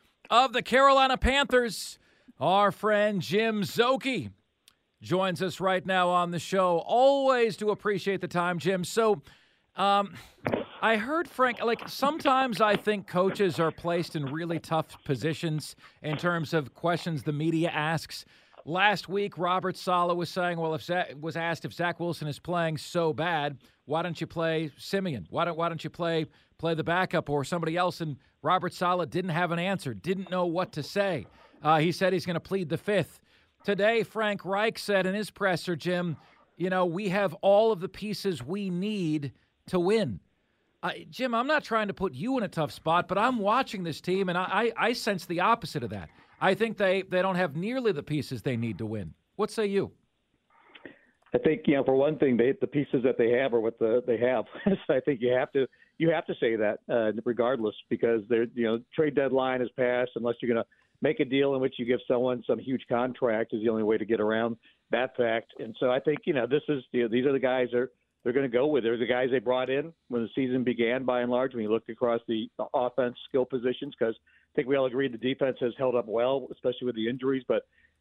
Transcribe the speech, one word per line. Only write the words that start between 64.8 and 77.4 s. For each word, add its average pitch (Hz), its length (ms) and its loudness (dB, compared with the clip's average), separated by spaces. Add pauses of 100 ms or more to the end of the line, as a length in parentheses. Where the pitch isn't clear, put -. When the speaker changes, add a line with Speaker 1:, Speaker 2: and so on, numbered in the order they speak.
Speaker 2:
that 123 240 -2
fact. 113 440 -2
And 110 200 -10
so 127 120 2
I 127 80 2
think, 147 260 0
you 175 80 0
know, 120 140 0
this 147 200 0
is, 143 240 -2
you 120 120 2
know, 117 40 0
these 123 180 2
are 143 60 4
the 135 80 2
guys 127 320 0
they're, 123 180 0 (340)
they're 120 100 0
gonna 139 140 2
go 123 200 2
with. 143 160 2
They're 117 140 0
the 117 80 0
guys 123 260 2
they 131 80 2
brought 127 300 0
in 156 240 -2 (140)
when 120 160 -2
the 107 120 -6
season 127 280 0
began, 123 420 0
by 123 160 0
and 120 100 -2
large, 127 220 0
when 117 100 -4
you 104 80 0
look 113 180 0
across 117 380 0
the, 113 300 -2
the 113 160 -4
offense 123 420 0 (120)
skill 127 180 2
positions, 127 520 -4
'cause 113 200 0
I - 380 -20
think 123 120 0
we 139 80 2
all 135 100 2
agreed 127 280 -2
the 113 40 -10
defense 127 420 -2
has 120 180 -2
held 127 180 0
up 117 120 0
well, 123 440 0
especially 123 340 -4
with 120 100 -2
the 110 120 -2
injuries. 127 400 -2